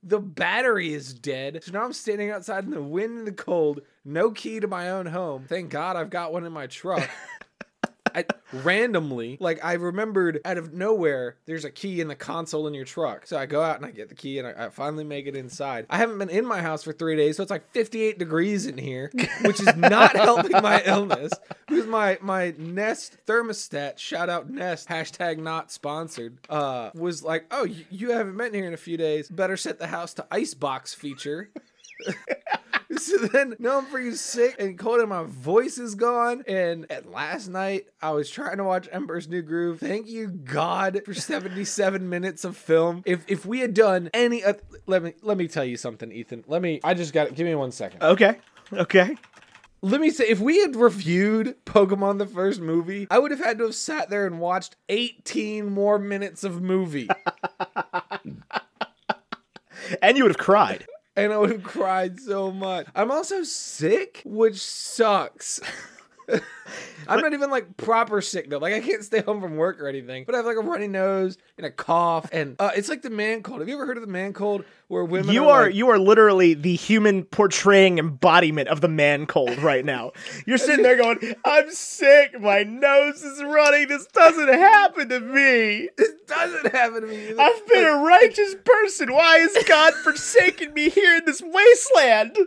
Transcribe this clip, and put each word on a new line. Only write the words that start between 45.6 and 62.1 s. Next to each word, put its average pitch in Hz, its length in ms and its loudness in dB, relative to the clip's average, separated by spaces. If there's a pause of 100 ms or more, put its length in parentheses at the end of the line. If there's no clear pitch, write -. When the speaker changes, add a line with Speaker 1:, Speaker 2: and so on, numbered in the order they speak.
Speaker 1:
you 120 120 -6
something, 113 340 -12
Ethan. 113 360 -14
Let 160 140 -2
me, 165 220 -4
I 170 100 2
just 170 180 -4
got, 151 220 0
give 160 120 -4
me 165 100 -2
one 135 160 -4
second. - 320 -10
Speaker 2:
Okay. 196 340 4 (340)
Okay. 190 460 2 (640)
Speaker 1:
Let 214 180 0
me 311 120 2
say, 240 180 0
if 208 100 4
we 294 200 2
had 320 160 2
reviewed 214 800 2 (100)
Pokemon 196 540 2
the 202 80 -4
first 190 340 -4
movie, 170 480 -4
I 214 100 6
would 294 120 0
have 285 120 -6
had 226 140 -2
to 226 80 -2
have 220 100 -6
sat - 340 -6
there 202 160 -2
and 170 140 -6
watched 180 380 -4 (120)
eighteen 214 840 -6
more 202 280 2
minutes 202 440 -8
of 175 180 -6
movie. 180 520 -2
<laughs> - 60 -4 (2750)
Speaker 2:
And 220 160 6
you 269 60 6
would 202 80 6
have - 80 0
cried. 185 460 2 (300)
Speaker 1:
And 208 160 0
I 214 60 -2
would 208 140 4
have 208 120 -6
cried 185 560 -4